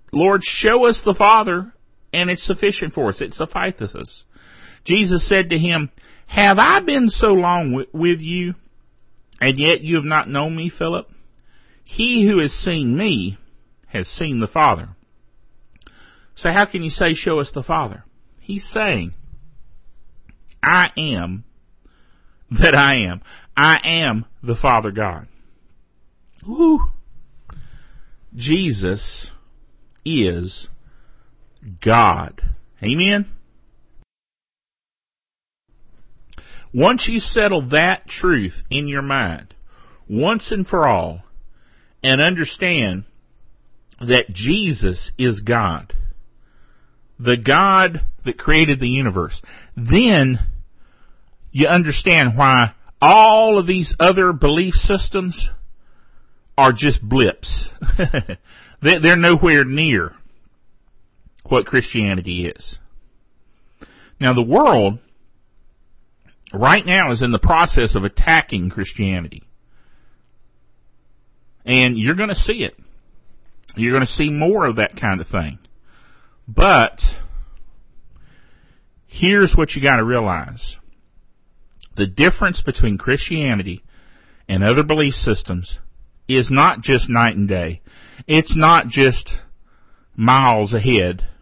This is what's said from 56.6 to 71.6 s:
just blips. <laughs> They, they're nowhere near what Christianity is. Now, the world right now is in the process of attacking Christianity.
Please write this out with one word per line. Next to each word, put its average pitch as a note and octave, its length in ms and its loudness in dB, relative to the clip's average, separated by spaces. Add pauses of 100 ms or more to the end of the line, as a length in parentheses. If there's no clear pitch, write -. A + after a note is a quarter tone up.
just B2+ 300 0
blips. - 680 0 (280)
<laughs> C3+ 400 -2 (420)
They, E3 180 2
they're E3 180 4
nowhere E3 480 4
near C3 480 -2 (1300)
what C3 220 0
Christianity F#2 800 -2
is. - 340 -14 (1400)
Now, B2+ 140 2
the B2 100 2
world B2 560 2 (1500)
right B2 320 2
now F3+ 280 0
is A#2 100 -2
in B2 80 0
the A2+ 80 0
process D#3+ 560 2
of G2+ 80 -2
attacking G2+ 680 0
Christianity. F#2+ 760 -6 (2250)